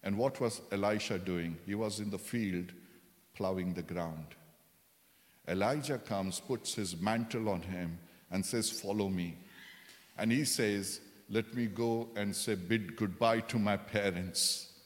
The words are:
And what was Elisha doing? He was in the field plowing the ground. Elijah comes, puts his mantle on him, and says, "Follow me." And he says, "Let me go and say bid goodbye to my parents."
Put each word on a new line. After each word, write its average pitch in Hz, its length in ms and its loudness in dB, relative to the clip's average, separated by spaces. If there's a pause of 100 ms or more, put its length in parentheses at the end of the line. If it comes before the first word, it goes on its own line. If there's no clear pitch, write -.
And 196 140 2
what 139 220 2
was - 220 0 (100)
Elisha 101 480 2
doing? 87 460 -2
He 101 100 -2
was 107 240 -2
in 104 120 -2
the 95 80 -4
field 95 520 -2 (640)
plowing 92 400 0
the 85 100 -4
ground. 80 520 -4 (1120)
Elijah 127 500 2
comes, 95 400 -2
puts - 360 -4
his 90 200 -4
mantle 110 540 0
on 90 140 0
him, 90 360 -6 (320)
and 92 140 0
says, 113 240 0
"Follow 101 400 0
me." 87 280 -2 (800)
And 113 140 2
he 139 140 4
says, 101 560 0 (280)
"Let 110 240 0
me 120 140 0
go 117 480 0
and 101 180 0
say 107 220 0
bid 92 400 0
goodbye 113 460 4
to 113 180 0
my 104 160 6
parents." 92 960 0 (140)